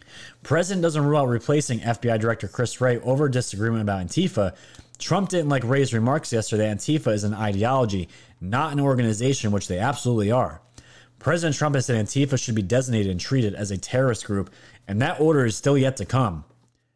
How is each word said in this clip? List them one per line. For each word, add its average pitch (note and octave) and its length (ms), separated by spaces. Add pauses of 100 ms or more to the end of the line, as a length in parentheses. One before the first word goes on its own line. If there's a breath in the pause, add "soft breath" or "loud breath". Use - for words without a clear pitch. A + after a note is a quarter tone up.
(420 loud breath)
"President F3+ 400
doesn't D#3 240
rule D3 140
out C#3 80
replacing B2 560
F A#2 180
B A#2 80
I A2+ 80
Director A2 300
Chris - 340
Wray B2 180
over C3+ 300
disagreement A2+ 540
about G2 220
Antifa. G#2+ 500 (420 loud breath)
Trump F#3 320
didn't E3 200
like C3+ 140
Wray's B2 300
remarks B2 400
yesterday. G#2+ 340
Antifa B2 460
is G#2 100
an G#2 120
ideology, G#2 720 (320 loud breath)
not C3+ 320
an C#3+ 60
organization, B2 720
which G2+ 160
they F2+ 100
absolutely A#2 540
are. G2+ 280 (600 loud breath)
President E3 360
Trump D3 200
has C3 100
said A2+ 180
Antifa C3+ 340
should A#2+ 180
be G#2+ 80
designated A2+ 480
and F2+ 80
treated A2+ 340
as G2+ 160
a G2 80
terrorist B2+ 480
group, G2 240 (380 loud breath)
and G2+ 140
that D3 200
order D3+ 240
is A2 100
still C#3+ 220
yet C3 200
to F#2+ 80
come. G2 380 (520)